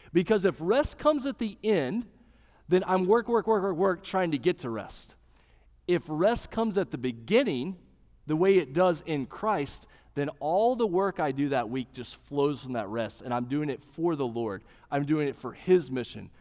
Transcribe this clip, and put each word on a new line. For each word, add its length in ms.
Because 300
if 140
rest 380
comes 280
at 140
the 220
end, 440
then 180
I'm 180
work, 220
work, 200
work, 140
work, 140
work, 260
trying 300
to 60
get 220
to 100
rest. 440
If 180
rest 420
comes 280
at 120
the 80
beginning, 800
the 120
way 220
it 120
does 340
in 200
Christ, 640
then 160
all 380
the 100
work 320
I 140
do 160
that 200
week 220
just 240
flows 480
from 100
that 140
rest, 360
and 100
I'm 100
doing 260
it 140
for 320
the 100
Lord. 380
I'm 140
doing 240
it 80
for 160
His 400
mission, 380